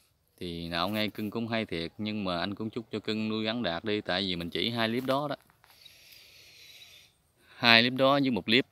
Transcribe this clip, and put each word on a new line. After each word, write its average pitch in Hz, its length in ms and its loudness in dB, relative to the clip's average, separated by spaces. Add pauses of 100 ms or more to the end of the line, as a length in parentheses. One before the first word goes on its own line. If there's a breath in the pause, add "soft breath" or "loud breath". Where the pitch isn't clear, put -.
(400 soft breath)
Thì 85 280 -8
nào 85 200 -2
ngay 107 200 -2
cưng 107 220 -6
cũng 117 180 -4
hay 113 160 -2
thiệt, 82 340 -6
nhưng 107 260 -4
mà 90 140 -2
anh 95 160 -2
cũng 110 160 -6
chúc 117 220 -8
cho 107 60 -4
cưng 110 300 -4
nuôi 110 160 -2
rắn 117 180 -2
đạt 85 220 -2
đi, 107 160 0
tại 92 220 -2
vì 92 140 -2
mình 85 140 -6
chỉ 104 200 -2
hai 117 180 -2
clip 120 160 -2
đó 139 240 -2
đó. 139 80 -6 (2250 loud breath)
Hai 117 260 8
clip 123 100 2
đó 135 200 4
với 139 180 2
một 101 140 0
clip 117 280 4